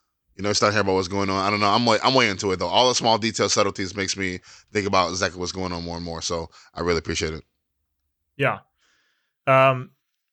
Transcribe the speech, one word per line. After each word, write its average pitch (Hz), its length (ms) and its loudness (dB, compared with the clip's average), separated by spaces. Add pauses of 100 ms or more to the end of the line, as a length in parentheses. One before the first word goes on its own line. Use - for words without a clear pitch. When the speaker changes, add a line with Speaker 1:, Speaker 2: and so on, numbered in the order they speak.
(360)
Speaker 1:
you 95 60 -10
know, 104 120 -2
start 104 180 2
hearing 104 140 2
about 95 80 2
what's 95 120 2
going 98 220 -2
on. 95 180 0
I 101 40 0
don't 104 100 0
know. 104 80 2
I'm 113 160 2
way, 110 180 4
I'm 127 120 2
way 120 160 4
into 98 200 -4
it 92 80 -2
though. 90 80 -4
All 107 220 4
the 123 60 2
small 113 240 2
detail 101 320 0
subtleties 98 440 -2
makes 95 220 -4
me 92 240 -4 (320)
think 104 140 -2
about 92 240 2
exactly 92 280 -4
what's 87 140 -6
going 92 200 -6
on 85 120 -8
more 85 120 -8
and 85 80 -8
more. 82 180 -8
So 82 260 -6 (260)
I 85 60 -10
really 85 180 0
appreciate 80 360 -4
it. 76 100 -14 (920)
Speaker 2:
Yeah. 120 220 -2 (840)
Um, 131 440 4 (420)